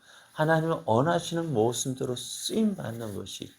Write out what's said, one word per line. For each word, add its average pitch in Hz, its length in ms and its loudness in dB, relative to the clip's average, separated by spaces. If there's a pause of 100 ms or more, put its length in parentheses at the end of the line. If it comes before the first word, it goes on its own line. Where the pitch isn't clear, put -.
(320)
하나님을 160 520 2
원하시는 165 680 2
모습대로 123 640 0
쓰임받는 120 1000 -2
것이 - 440 -10